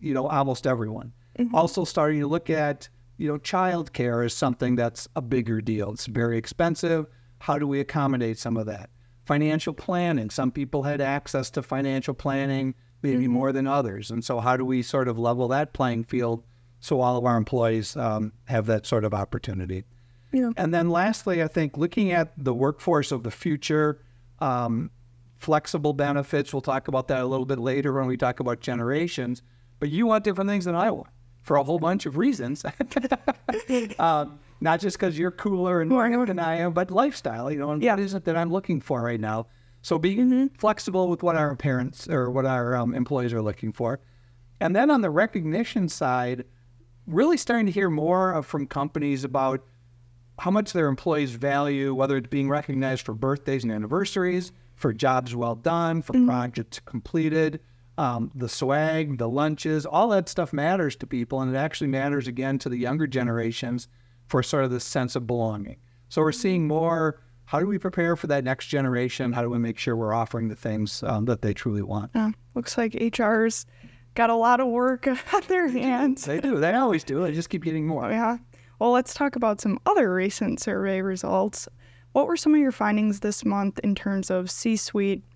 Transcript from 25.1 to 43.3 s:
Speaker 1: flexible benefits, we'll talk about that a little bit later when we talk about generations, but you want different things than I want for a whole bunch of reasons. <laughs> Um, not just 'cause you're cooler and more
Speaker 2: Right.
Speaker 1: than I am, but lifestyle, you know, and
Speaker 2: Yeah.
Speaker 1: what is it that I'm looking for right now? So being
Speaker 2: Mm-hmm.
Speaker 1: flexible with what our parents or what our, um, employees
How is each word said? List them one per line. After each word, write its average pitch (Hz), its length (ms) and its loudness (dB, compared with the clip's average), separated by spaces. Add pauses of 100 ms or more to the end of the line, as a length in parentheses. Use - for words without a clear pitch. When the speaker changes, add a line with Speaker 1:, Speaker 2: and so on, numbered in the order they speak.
Speaker 1:
flexible 151 560 0
benefits, 143 600 -2
we'll 135 80 -4 (140)
talk 135 140 -4
about 131 200 0
that 131 140 0
a 123 40 -2
little 131 200 -2
bit 135 120 -2
later 131 340 0
when 135 140 0
we 127 100 0
talk 123 240 0
about 123 200 -2
generations, 123 840 -2 (380)
but 147 100 -2
you 202 160 2
want 220 180 4
different 196 240 0
things 202 180 0
than 175 80 0
I 196 160 2
want - 180 -6 (340)
for 143 140 2
a 139 120 4
whole 170 100 2
bunch 175 280 0
of 139 100 -6
reasons. 165 540 0
<laughs> - 40 -8 (1200)
Um, 151 400 2 (220)
not 165 200 2
just 190 180 -2
'cause 170 200 0
you're 180 120 0
cooler 180 500 0
and 165 100 2
more 254 140 4
Speaker 2:
Right. 240 220 2
Speaker 1:
than 190 120 -2
I 165 180 0
am, 170 160 0
but 180 180 0
lifestyle, 147 640 0
you 147 60 -4
know, 147 140 -2
and 151 100 -2
Speaker 2:
Yeah. 233 120 4
Speaker 1:
what 196 60 0
is 196 140 -4
it 180 100 -6
that 165 120 2
I'm 170 140 0
looking 175 300 0
for 123 220 -2
right 117 180 -2
now? 110 260 -4 (360)
So - 160 0
being 196 200 0 (120)
Speaker 2:
Mm-hmm. 254 160 4 (120)
Speaker 1:
flexible 185 500 0
with 170 140 -2
what 170 140 2
our 147 200 0
parents 131 520 -2
or 127 220 0
what 131 160 0
our, 123 280 0
um, 123 200 0
employees 123 380 0